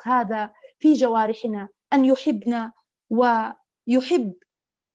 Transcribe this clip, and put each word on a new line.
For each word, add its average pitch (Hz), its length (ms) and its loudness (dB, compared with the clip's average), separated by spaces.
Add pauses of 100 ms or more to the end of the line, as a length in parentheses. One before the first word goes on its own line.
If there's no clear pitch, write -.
هذا 220 480 -2 (280)
في 302 140 4
جوارحنا، 220 760 -2 (240)
أن 269 120 4
يحبنا 233 680 0 (380)
ويحب 233 1200 -2 (600)